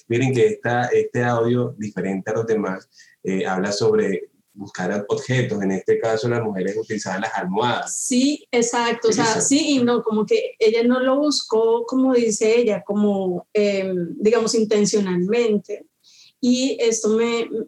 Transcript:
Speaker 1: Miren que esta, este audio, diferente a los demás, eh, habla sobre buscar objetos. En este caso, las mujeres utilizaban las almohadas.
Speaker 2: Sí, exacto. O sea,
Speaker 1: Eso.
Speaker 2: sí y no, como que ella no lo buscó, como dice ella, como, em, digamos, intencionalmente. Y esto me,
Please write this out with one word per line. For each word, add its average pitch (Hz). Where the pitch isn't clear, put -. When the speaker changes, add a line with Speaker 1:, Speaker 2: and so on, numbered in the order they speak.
Speaker 1:
Miren 127
que 113
esta, 120
este 113
audio, 120
diferente 95
a -
los 113
demás, 98
eh, 92
habla 95
sobre 104
buscar 101
objetos. 110
En 95
este 107
caso, 113
las 120
mujeres 98
utilizaban 104
las 107
almohadas. 104
Speaker 2:
Sí, 269
exacto. 233
O 214
sea, 262
Speaker 1:
Eso. -
Speaker 2:
sí 294
y 247
no, 240
como 214
que -
ella 220
no 247
lo 262
buscó, 233
como 262
dice 226
ella, 208
como, 196
em, 190
digamos, 220
intencionalmente. 208
Y 254
esto 220
me, 233